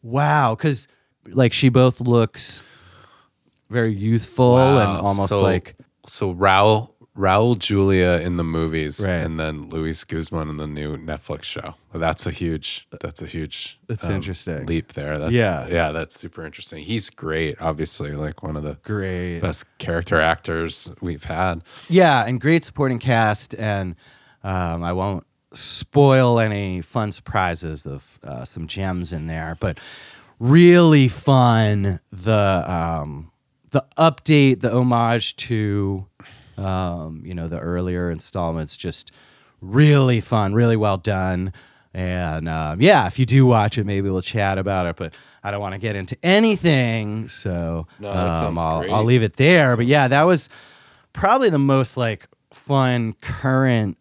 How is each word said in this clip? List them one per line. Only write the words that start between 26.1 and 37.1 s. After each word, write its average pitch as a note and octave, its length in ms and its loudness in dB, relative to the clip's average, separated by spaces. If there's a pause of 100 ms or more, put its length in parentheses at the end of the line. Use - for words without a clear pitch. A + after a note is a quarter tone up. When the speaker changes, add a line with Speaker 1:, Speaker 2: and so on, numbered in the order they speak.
Speaker 1:
any G2+ 440 -2
fun G#2+ 280 -4
surprises E2+ 760 -4
of, C#2 360 -16
uh, B1+ 220 -12
some E2 220 -14
gems F2+ 480 -6
in D#2+ 140 -8
there, D#2+ 320 -8
but - 180 -6 (600)
really D#3+ 680 8
fun. A2+ 920 2 (120)
The, G2 580 0
um, D#2+ 600 -6 (400)
the C#3 120 0 (140)
update, C#3+ 640 4
the A#2 140 0
homage A#2 640 0
to, G2+ 680 -4 (520)
um, F2 640 -6